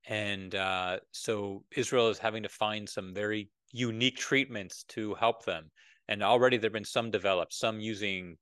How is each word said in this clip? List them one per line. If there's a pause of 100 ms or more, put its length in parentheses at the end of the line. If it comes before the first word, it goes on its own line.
And,
uh, (140)
so (140)
Israel
is
having
to
find
some
very (200)
unique
treatments
to
help
them. (380)
And
already
there've
been
some
developed,
some
using